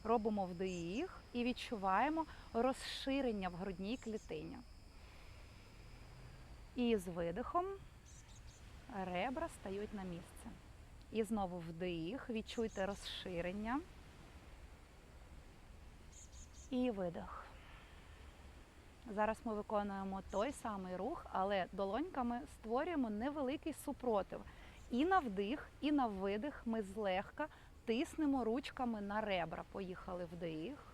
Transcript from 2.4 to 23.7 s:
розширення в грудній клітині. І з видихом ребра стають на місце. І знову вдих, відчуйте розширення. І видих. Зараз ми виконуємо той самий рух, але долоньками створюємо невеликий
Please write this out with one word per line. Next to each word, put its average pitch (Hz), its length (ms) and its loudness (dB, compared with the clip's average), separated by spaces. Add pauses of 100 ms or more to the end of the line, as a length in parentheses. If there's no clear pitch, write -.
розширення 247 960 2
в 175 60 -2
грудній 196 500 -2
клітині. 165 520 -4 (2250)
І 233 200 8
з 185 100 0
видихом 180 600 0 (1400)
ребра 185 440 2
стають 202 460 -4
на 196 80 -4
місце. 175 480 -8 (640)
І 220 100 4
знову 196 360 2
вдих, 170 720 -2
відчуйте 220 560 0
розширення. 196 920 0 (3000)
І 247 200 4
видих. 185 600 -2 (1600)
Зараз 214 300 6
ми 220 100 0
виконуємо 196 760 0
той 220 220 4
самий 190 440 -4
рух, 233 360 -2
але 190 400 4
долоньками 240 680 2 (120)
створюємо 262 580 2
невеликий 277 640 0 (100)